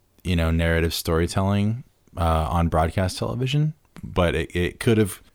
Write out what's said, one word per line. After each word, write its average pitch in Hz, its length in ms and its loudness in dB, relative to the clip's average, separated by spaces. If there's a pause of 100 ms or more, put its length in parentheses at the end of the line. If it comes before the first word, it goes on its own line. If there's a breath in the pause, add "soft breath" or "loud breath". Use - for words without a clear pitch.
(240)
you 87 120 0
know, 82 140 2
narrative 82 440 2
storytelling, 98 880 0 (320)
uh, 82 340 2
on 85 180 2
broadcast 85 500 0
television. 131 560 -2 (280)
But 85 320 0
it, 80 200 -4
it 87 260 -2
could - 180 4
have 104 220 0 (140)